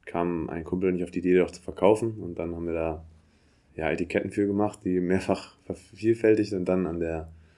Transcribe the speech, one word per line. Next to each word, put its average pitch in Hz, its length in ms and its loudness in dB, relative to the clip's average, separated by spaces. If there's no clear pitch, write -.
kam 85 440 -2
ein 82 140 -6
Kumpel 92 280 0
nicht 90 120 -2
auf 85 80 -6
die 90 80 -4
Idee, 90 180 6
doch 87 140 4
zu - 100 -18
verkaufen. 110 580 2
Und 87 200 -8
dann 85 160 -6
haben 82 100 -6
wir 82 80 -4
da, 80 320 -4
ja, 78 160 -2
Etiketten 87 400 -2
für 101 160 0
gemacht, 101 360 -2
die 90 160 0
mehrfach 92 560 0
vervielfältigt. 107 880 0
Und 90 120 -4
dann 92 220 2
an 85 120 -6
der, 80 300 -4